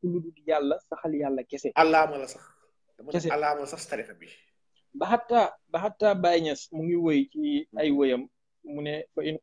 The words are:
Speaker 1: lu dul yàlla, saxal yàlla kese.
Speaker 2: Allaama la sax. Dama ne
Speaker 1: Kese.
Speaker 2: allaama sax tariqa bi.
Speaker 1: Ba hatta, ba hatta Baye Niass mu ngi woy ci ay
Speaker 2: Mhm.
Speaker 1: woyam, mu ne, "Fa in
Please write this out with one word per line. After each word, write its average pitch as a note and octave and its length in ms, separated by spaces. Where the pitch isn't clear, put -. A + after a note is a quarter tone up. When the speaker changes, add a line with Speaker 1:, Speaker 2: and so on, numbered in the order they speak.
Speaker 1:
lu F3 180
dul E3 120
yàlla, D3+ 320
saxal D#3+ 240
yàlla C#3 300
kese. C#3+ 320
Speaker 2:
Allaama D#3 420
la C3+ 100
sax. - 140
Dama B2+ 140
ne E3+ 80
Speaker 1:
Kese. D#3+ 120
Speaker 2:
allaama D3 340
sax D3+ 220
tariqa A#2 260
bi. - 140
Speaker 1:
Ba C#4 140
hatta, A#3 460
ba E3 100
hatta G#3 360
Baye F3 260
Niass D3+ 300
mu D#3+ 120
ngi E3+ 120
woy D#3 340
ci D3+ 380
ay D3+ 140
Speaker 2:
Mhm. C#3+ 60
Speaker 1:
woyam, C3+ 300
mu D3 180
ne, D3 320
"Fa D#3 100
in D#3 200